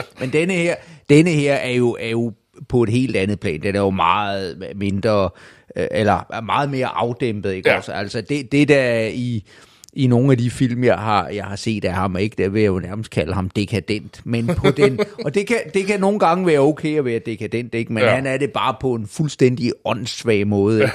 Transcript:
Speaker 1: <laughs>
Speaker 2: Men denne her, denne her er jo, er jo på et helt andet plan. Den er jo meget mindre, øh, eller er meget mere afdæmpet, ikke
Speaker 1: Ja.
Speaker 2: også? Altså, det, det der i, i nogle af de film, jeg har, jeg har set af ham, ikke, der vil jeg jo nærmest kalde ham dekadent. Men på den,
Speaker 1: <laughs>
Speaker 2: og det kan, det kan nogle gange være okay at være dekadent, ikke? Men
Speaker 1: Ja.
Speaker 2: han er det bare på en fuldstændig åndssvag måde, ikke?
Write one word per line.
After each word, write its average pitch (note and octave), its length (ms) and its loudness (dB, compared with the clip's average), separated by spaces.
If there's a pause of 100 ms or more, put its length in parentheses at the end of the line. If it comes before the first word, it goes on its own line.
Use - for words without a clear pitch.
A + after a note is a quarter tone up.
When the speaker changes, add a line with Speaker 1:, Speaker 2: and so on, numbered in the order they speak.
Speaker 1:
<laughs> - 140 -20
Speaker 2:
Men B2+ 140 -4
denne E3+ 200 0
her, E3+ 220 0 (340)
denne D#3 220 8
her C#3+ 220 2
er B2+ 180 -2
jo, B2 280 0
er A#2 100 -6
jo A#2 240 -2 (360)
på B2 140 2
et G#2+ 60 0
helt B2 260 0
andet G2 240 0
plan. D#2 220 -4
Den G2 140 -2
er G2+ 40 2
jo G2+ 100 2
meget F#2+ 720 0 (120)
mindre, G2 540 0 (460)
øh, F2+ 160 -4
eller G2+ 420 0
er A2+ 80 -8
meget A2+ 280 -2
mere C3 180 -2
afdæmpet, G#2 640 -4
ikke F#2+ 160 -2
Speaker 1:
Ja. A#2+ 80 2
Speaker 2:
også? - 140 -10
Altså, G2 300 -6
det, C#3 300 -6
det C#3+ 160 4
der B2+ 320 4 (140)
i, A#2+ 300 -4 (500)
i C3 140 2
nogle B2 240 6
af C3 60 6
de A#2+ 140 0
film, B2 320 0
jeg G#2+ 140 4
har, G2+ 320 0
jeg G2 160 -6
har G2 100 -8
set G#2 300 -4
af F2+ 80 0
ham, F#2+ 240 -2
ikke, G#2 260 0
der F#2+ 60 2
vil G#2 120 0
jeg G#2+ 60 4
jo F#2 120 2
nærmest G2 320 -8
kalde D#2+ 220 -2
ham F#2+ 160 -2
dekadent. G#2 760 -4
Men A#2 240 -2
på F3+ 240 2
den, C3+ 280 2 (100)
Speaker 1:
<laughs> - 160 -14
Speaker 2:
og C3 100 -4
det G3+ 120 0
kan, A#3 100 0 (160)
det F#3+ 120 0
kan G3+ 140 0
nogle G3 200 2
gange F#3 280 2
være D3+ 120 4
okay D3+ 380 2
at C#3+ 80 0
være A#2 140 -2
dekadent, A2+ 560 -6
ikke? A2+ 180 -2
Men A2+ 100 0
Speaker 1:
Ja. A#2+ 60 4
Speaker 2:
han C3 180 0
er C3 100 -2
det C3+ 140 -2
bare A#2 300 -2
på C3 120 0
en A2+ 140 -4
fuldstændig B2+ 640 0 (140)
åndssvag A2 640 -2
måde, G#2 340 4
ikke? A2+ 140 2